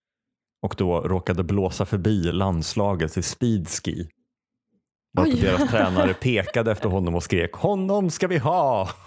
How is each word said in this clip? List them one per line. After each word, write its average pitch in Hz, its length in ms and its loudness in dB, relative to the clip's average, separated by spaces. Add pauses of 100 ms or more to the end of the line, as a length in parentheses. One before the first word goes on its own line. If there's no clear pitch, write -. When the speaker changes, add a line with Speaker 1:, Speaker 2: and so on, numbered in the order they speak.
(600)
Speaker 1:
Och - 160 -6
då 87 240 2
råkade 92 420 0
blåsa 95 420 0
förbi 92 460 0
landslaget 90 880 0
i 92 60 -2
speedski. 87 840 -4 (1080)
Varpå - 160 4
Speaker 2:
Oj. - 80 2
Speaker 1:
deras 98 280 2
tränare 92 440 2
pekade 113 580 0
efter 104 180 -2
honom 90 260 0
och 85 80 -2
skrek, 85 300 0
"Honom 190 560 0
ska 185 180 -2
vi 175 100 0
ha!" 135 520 0 (180)